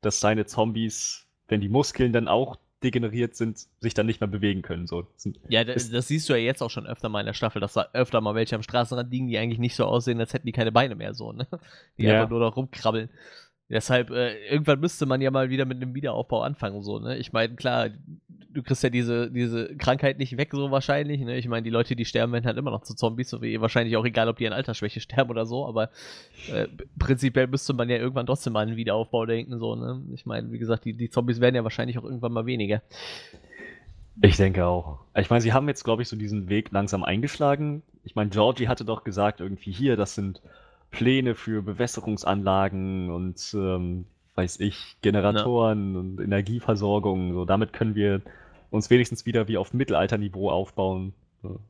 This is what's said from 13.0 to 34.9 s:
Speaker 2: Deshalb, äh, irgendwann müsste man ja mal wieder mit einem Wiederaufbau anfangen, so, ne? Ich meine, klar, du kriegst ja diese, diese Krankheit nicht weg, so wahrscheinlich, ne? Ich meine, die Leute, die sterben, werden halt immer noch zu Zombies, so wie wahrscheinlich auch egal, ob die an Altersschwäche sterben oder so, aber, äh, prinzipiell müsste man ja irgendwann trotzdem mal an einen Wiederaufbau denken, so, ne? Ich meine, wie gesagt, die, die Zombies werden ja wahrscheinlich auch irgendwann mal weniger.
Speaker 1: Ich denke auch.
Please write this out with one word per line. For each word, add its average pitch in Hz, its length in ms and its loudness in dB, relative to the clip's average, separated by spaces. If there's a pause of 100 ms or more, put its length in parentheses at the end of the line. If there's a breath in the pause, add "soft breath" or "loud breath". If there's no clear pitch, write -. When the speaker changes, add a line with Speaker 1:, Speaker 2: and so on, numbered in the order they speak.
Speaker 2:
Deshalb, 120 420 2
äh, 117 380 -2
irgendwann 147 300 4
müsste 156 280 -2
man 131 140 2
ja 135 120 2
mal 131 180 2
wieder 131 140 0
mit 127 180 -4
einem 127 120 -8
Wiederaufbau 120 480 -2
anfangen, 104 400 -4
so, 104 180 -6
ne? 117 160 -6
Ich - 160 -8
meine, 113 240 0
klar, 120 320 0 (400)
du - 340 -10
kriegst 131 220 0
ja 123 60 4
diese, 120 400 2
diese 117 460 -2
Krankheit 135 420 2
nicht 127 180 -4
weg, 139 160 0
so 139 180 -2
wahrscheinlich, 143 520 2
ne? 123 160 -4
Ich 120 100 -4
meine, 117 160 0
die 113 60 -4
Leute, 117 260 2
die 117 80 -2
sterben, 117 300 0
werden 117 100 0
halt 117 140 0
immer 135 120 -2
noch 113 120 -4
zu 110 120 -12
Zombies, 117 360 0
so 117 120 -8
wie 110 180 -2
wahrscheinlich 113 360 2
auch 110 80 2
egal, 117 240 2
ob 113 80 0
die 113 100 -2
an 107 60 0
Altersschwäche 110 480 -4
sterben 123 300 0
oder 113 160 -2
so, 123 200 -4
aber, 113 240 -2 (640 loud breath)
äh, 110 160 -2 (300)
prinzipiell 131 500 2
müsste 139 240 -4
man 120 160 -2
ja 120 80 2
irgendwann 123 300 -2
trotzdem 127 260 -2
mal 107 100 2
an 110 60 0
einen 113 80 -4
Wiederaufbau 113 500 0
denken, 117 320 -4
so, 113 160 -4
ne? 123 280 -6 (120)
Ich - 120 -14
meine, 117 260 -6
wie 117 60 -8
gesagt, 117 260 -2
die, 113 80 -4
die 117 180 -6
Zombies 120 300 0
werden 127 160 6
ja 117 80 0
wahrscheinlich 120 340 -4
auch 113 60 -10
irgendwann 117 280 -6
mal 113 140 -2
weniger. 110 360 0 (1400 loud breath)
Speaker 1:
Ich 98 140 10
denke 95 280 4
auch. 82 360 -2 (140)